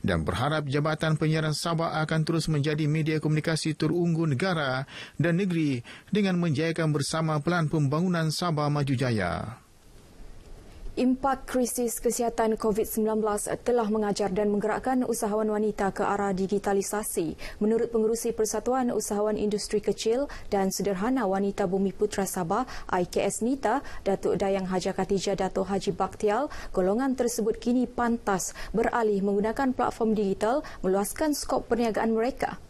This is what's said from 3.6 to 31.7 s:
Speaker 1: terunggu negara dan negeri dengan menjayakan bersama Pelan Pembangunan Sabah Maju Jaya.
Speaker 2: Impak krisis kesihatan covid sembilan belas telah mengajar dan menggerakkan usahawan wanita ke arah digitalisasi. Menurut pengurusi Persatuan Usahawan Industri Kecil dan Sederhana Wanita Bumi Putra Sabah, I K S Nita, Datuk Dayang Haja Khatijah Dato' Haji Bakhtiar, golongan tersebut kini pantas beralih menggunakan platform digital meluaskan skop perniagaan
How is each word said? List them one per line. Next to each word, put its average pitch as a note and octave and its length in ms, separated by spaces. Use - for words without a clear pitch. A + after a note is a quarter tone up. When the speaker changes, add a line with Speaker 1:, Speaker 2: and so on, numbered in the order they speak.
Speaker 1:
terunggu E3 480
negara C#3 640
dan E3+ 160
negeri E3 480
dengan F#3+ 320
menjayakan D#3+ 480
bersama D#3 480
Pelan D#3+ 320
Pembangunan D#3+ 640
Sabah D3+ 320
Maju C#3+ 320
Jaya. A2 640
Speaker 2:
Impak C4 480
krisis B3 560
kesihatan A#3 560
covid G#3+ 320
sembilan G#3+ 320
belas G#3 320
telah A#3+ 240
mengajar G#3 400
dan G#3 160
menggerakkan G#3+ 560
usahawan G#3+ 480
wanita G#3 400
ke - 160
arah G3+ 240
digitalisasi. G3 1300
Menurut A3+ 320
pengurusi A3+ 400
Persatuan A#3+ 640
Usahawan G#3 400
Industri G#3 480
Kecil A3+ 480
dan F#3+ 240
Sederhana G3+ 560
Wanita G3 400
Bumi F#3+ 240
Putra G#3 320
Sabah, F#3+ 400
I F3+ 240
K - 160
S G3+ 160
Nita, B3+ 400
Datuk F#3+ 320
Dayang F#3+ 320
Haja F#3 240
Khatijah G3 400
Dato' F#3 320
Haji G3 240
Bakhtiar, G#3 560
golongan G#3 480
tersebut A3+ 400
kini B3 320
pantas A#3 640
beralih G#3+ 480
menggunakan G#3+ 560
platform A3 400
digital G#3+ 480
meluaskan G3+ 560
skop - 320
perniagaan A3+ 480